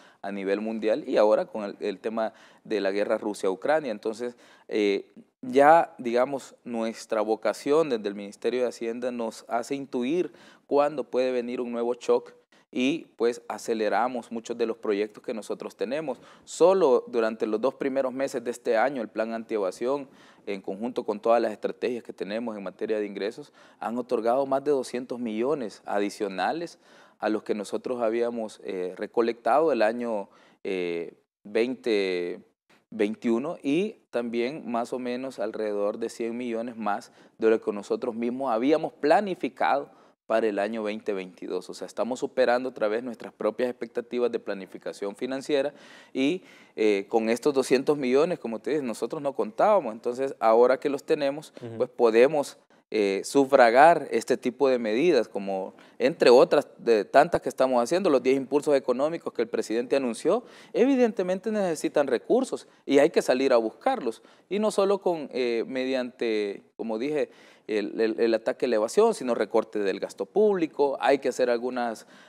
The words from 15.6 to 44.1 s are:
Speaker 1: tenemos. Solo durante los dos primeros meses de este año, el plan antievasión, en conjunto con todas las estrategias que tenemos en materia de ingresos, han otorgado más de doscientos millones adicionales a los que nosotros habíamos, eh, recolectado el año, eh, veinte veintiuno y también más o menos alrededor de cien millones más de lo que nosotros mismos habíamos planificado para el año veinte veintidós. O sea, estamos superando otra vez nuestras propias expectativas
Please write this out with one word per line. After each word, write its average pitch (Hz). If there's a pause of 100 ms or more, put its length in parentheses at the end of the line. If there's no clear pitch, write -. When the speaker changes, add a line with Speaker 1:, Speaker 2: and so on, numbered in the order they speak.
Speaker 1:
tenemos. 131 (240)
Solo 165
durante 113
los 107
dos 131
primeros 135
meses 135
de 120
este 120
año, 127
el 104
plan 113
antievasión, 113 (400)
en 101
conjunto 110
con 104
todas 117
las 113
estrategias 107
que -
tenemos 107
en 101
materia 107
de 104
ingresos, 101 (260)
han 113
otorgado 123
más 135
de 143
doscientos 127
millones 120
adicionales 104 (400)
a 107
los 107
que 113
nosotros 110
habíamos, 117
eh, 90
recolectado 117
el 113
año, 113 (340)
eh, 87 (300)
veinte 101 (480)
veintiuno 113
y 175 (120)
también 120
más 120
o 127
menos 127
alrededor 107
de 113
cien 117
millones 120
más 104 (260)
de 110
lo 110
que 110
nosotros 107
mismos 120
habíamos 147
planificado 147 (360)
para 113
el 101
año 110
veinte 107
veintidós. 92
O -
sea, -
estamos 113
superando 127
otra 107
vez 110
nuestras 113
propias 113
expectativas 120